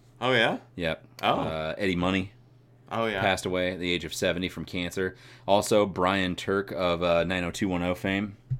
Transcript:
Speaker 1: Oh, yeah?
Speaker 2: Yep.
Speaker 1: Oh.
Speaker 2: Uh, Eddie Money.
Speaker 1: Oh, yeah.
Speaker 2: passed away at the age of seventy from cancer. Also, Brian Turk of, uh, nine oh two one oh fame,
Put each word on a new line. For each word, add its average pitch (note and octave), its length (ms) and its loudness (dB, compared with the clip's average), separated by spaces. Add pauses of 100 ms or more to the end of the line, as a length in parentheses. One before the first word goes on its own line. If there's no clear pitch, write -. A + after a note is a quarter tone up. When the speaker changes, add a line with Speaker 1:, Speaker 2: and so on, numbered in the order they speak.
(200)
Speaker 1:
Oh, B2+ 120 0
yeah? B2+ 260 2 (180)
Speaker 2:
Yep. E2 280 -4 (180)
Speaker 1:
Oh. A2 180 2
Speaker 2:
Uh, D#2+ 360 -4
Eddie F#2+ 200 0
Money. F#2 340 0 (640)
Speaker 1:
Oh, A2+ 120 -2
yeah. G2+ 140 -2
Speaker 2:
passed F#2+ 260 2
away F2+ 260 0
at F2 80 -8
the F2+ 120 0
age E2+ 120 0
of D#2 100 -10
seventy F2+ 340 0
from E2 160 -10
cancer. F2+ 520 -4 (300)
Also, G#2 400 4
Brian F#2 500 0
Turk G2 360 -2
of, E2+ 300 0
uh, E2+ 220 4
nine F2+ 200 -2
oh F2 60 -4
two G2 180 -2
one F2 140 0
oh F2+ 120 0
fame, G2+ 420 -4 (240)